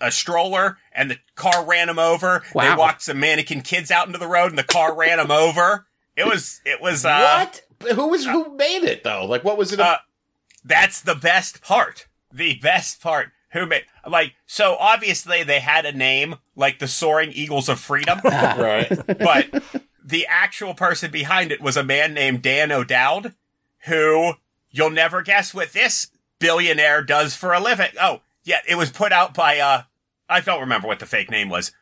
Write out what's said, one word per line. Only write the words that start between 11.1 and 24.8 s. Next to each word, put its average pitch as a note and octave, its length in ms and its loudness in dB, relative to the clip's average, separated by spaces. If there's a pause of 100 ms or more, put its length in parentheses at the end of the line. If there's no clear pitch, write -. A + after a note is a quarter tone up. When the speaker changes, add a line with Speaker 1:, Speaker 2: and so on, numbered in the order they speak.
Speaker 1:
best E3+ 480 0
part. - 440 -2 (260)
The C#3+ 260 -4
best E3+ 440 0
part. D#3 260 -2 (240)
Who F3 140 -4
made, D#3 180 -2 (220)
like, D#3+ 280 0 (120)
so G3 340 0
obviously F#3+ 640 0
they C#3+ 180 0
had D3+ 260 0
a D3 60 -6
name, C3+ 440 -2 (200)
like C#3 220 0
the C3+ 100 -6
Soaring D#3 440 0
Eagles D3 360 -4
of C3 100 -2
Freedom. C#3+ 440 -2
Speaker 2:
<laughs> - 20 -10
Ah. A#2+ 340 2
Speaker 3:
Right. A2+ 300 0 (300)
Speaker 1:
But C#3+ 440 2 (400)
the D#3+ 240 -4
actual F#3+ 480 -2
person F3+ 360 -2
behind D#3 420 -2
it C#3 80 -6
was C#3 160 -2
a C#3 80 0
man C#3+ 300 0
named C3+ 280 0
Dan C#3+ 300 0
O'Dowd, C#3 640 0 (520)
who D#3+ 460 2 (380)
you'll D#3 200 0